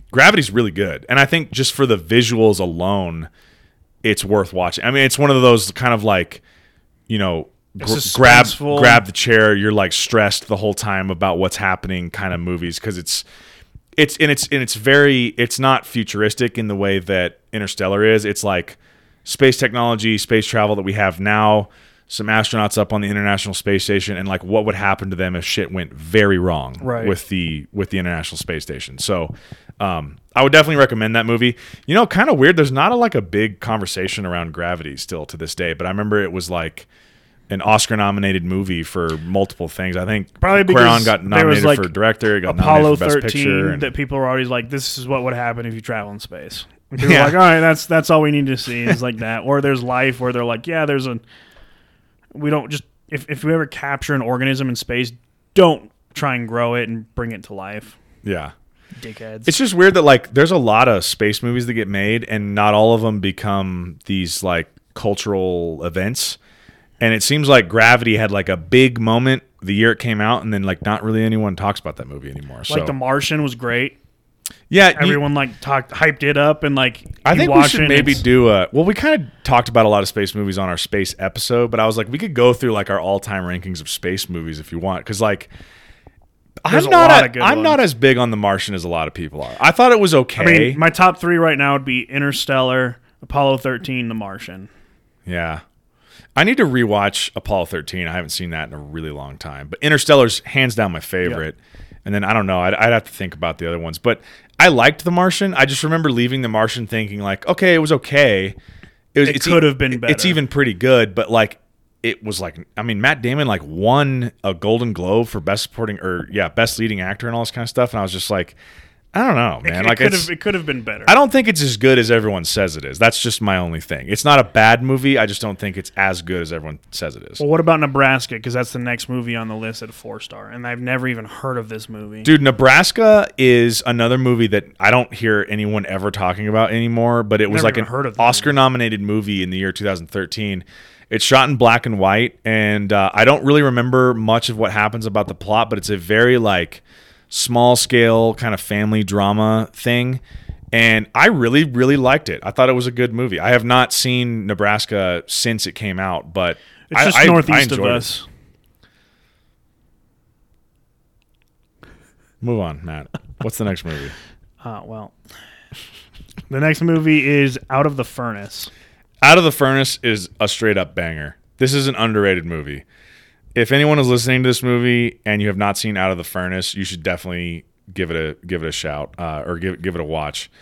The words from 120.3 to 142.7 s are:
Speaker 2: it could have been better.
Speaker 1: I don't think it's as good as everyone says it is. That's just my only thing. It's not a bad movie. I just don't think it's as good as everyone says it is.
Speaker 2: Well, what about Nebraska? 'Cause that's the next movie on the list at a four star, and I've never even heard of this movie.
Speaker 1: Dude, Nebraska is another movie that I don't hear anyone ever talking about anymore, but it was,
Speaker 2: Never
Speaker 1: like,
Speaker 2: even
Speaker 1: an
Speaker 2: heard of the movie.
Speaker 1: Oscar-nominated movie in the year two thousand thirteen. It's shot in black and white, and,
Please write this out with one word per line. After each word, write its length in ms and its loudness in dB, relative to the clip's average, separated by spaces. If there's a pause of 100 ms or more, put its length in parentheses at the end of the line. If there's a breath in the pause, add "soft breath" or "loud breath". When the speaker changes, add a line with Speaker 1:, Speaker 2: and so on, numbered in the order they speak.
Speaker 2:
it 120 -8
could 100 -2
have 140 -6
been 160 -6
better. 260 -12
Speaker 1:
I 60 8
don't 180 4
think 160 2
it's 140 0
as 160 0
good 200 6
as 120 4
everyone 340 0
says 320 -2
it 80 -12
is. 140 -12
That's 240 2
just 180 -4
my 160 0
only 240 -4
thing. 280 -8
It's 140 -4
not 160 4
a 60 6
bad 380 4
movie. 340 0
I 80 2
just 160 -6
don't 180 -8
think 200 -8
it's 180 -12
as 240 0
good 220 -6
as 100 -10
everyone 260 -10 (120)
says 260 -10
it 140 -20
is. 100 -12
Speaker 2:
Well, 80 0
what 120 4
about 200 4
Nebraska? 580 0
'Cause 140 -8
that's 220 -4
the 60 -8
next 280 -8
movie 260 -6
on 140 -8
the 80 -10
list 260 -10
at 60 -14
a 40 -20
four 280 -16
star, 300 -18
and 160 -14
I've 140 -8
never 280 -2
even 160 -6
heard 320 -8
of 140 -8
this 180 -12
movie. 340 -16
Speaker 1:
Dude, 200 6
Nebraska 840 6 (100)
is 480 4
another 320 0
movie 300 2
that 180 -2 (120)
I 120 4
don't 240 2
hear 340 0
anyone 380 -4
ever 240 -4
talking 380 -4
about 240 2
anymore, 500 0
but 180 2
it 100 2
was, 120 2
Speaker 2:
Never 60 4
Speaker 1:
like, 80 2
Speaker 2:
even 100 -2
Speaker 1:
an 40 -12
Speaker 2:
heard 140 -4
of 120 -8
the 40 0
movie. 80 4
Speaker 1:
Oscar-nominated 720 2
movie 420 -2
in 60 -4
the 80 -6
year 160 -4
two 140 -8
thousand 240 -6
thirteen. 540 -6 (460 loud breath)
It's 140 -2
shot 260 4
in 60 -2
black 300 4
and 120 -4
white, 480 2
and, 460 0